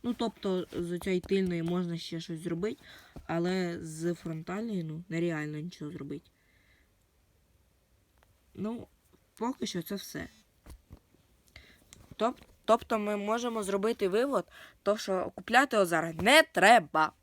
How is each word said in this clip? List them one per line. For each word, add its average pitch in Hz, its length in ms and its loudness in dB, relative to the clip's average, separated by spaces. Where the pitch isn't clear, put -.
Ну, 240 120 -2
тобто, 196 580 -2
з 175 260 -4
цієї 185 220 0
тильної 180 420 0
можна 170 360 -2
ще 165 220 -8
щось 165 200 -10
зробити, 175 420 -4
але 175 560 0
з 160 320 -4
фронтальної, 180 720 -6
ну, 160 240 -8
нереально 156 500 -4
нічого 151 320 -10
зробити. 143 400 -12
Ну, 220 320 -8
поки 240 320 -4
що 175 160 -6
це - 120 -8
все. - 340 -10
Тоб-, - 260 -2
тобто 226 340 4
ми 208 180 -2
можемо 220 460 -2
зробити 202 460 0
вивод, 233 380 0
то, 208 140 2
що 190 380 -2
купляти 240 420 2
його 196 100 6
зараз 165 280 0
не 240 280 8
треба. 175 720 6